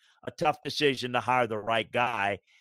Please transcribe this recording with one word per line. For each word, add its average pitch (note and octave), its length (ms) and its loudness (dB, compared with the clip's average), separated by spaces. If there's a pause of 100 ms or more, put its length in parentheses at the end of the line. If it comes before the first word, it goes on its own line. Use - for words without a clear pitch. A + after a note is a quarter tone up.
(240)
a B2+ 60 -8
tough D3+ 320 -2
decision C3 500 0
to B2 80 0
hire B2 280 2
the A2 100 -4
right A2+ 320 -2
guy. A2 480 0 (220)